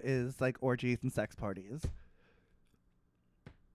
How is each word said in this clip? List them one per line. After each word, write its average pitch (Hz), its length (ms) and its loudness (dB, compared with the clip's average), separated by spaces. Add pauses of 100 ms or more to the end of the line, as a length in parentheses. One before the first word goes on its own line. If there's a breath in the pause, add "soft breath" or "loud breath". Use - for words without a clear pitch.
is, 131 340 2
like, 131 220 2
orgies 123 420 4
and 131 80 0
sex 107 240 0
parties. 101 460 -6 (1900)